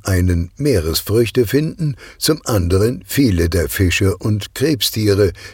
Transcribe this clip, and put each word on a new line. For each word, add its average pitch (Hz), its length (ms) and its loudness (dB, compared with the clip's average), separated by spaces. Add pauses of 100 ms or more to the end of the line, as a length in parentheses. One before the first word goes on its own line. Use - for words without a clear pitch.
einen 90 520 0
Meeresfrüchte 107 920 0
finden, 151 480 -2 (240)
zum 156 260 -2
anderen 98 640 0
viele 90 420 2
der 82 180 0
Fische 92 500 0
und 107 360 -4
Krebstiere, 107 800 0 (200)